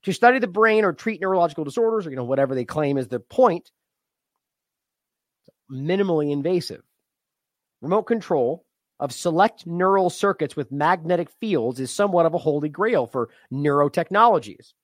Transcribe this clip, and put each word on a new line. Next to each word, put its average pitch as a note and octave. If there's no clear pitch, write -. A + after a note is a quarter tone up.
To F#3+
study B3+
the A#3
brain G#3+
or F3+
treat G#3
neurological F3
disorders, A3
or, D3+
you C3
know, B2+
whatever C3+
they B2
claim C#3+
is B2
the B2
point, -
minimally D#3
invasive. D#3
Remote F3+
control E3
of C#3
select F3+
neural F3+
circuits F#3+
with C#3
magnetic E3
fields C3
is B2+
somewhat F3+
of D#3+
a F3
holy D3+
grail F3
for A#2+
neurotechnologies. D3